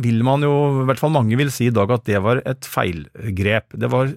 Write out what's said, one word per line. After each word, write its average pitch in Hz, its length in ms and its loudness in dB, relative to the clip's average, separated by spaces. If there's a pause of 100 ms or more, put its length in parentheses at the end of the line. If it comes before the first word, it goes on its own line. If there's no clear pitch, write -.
vil 117 240 2
man 139 180 2
jo, 143 380 2
i 131 60 0
hvert 131 120 -2
fall 156 140 2
mange 120 240 2
vil 143 160 0
si 120 140 0
i 120 60 2
dag, 101 200 2
at 117 140 -2
det 101 160 2
var 123 240 0
et 131 180 -8
feilgrep. 98 1080 -4
Det 120 180 -4
var 131 240 0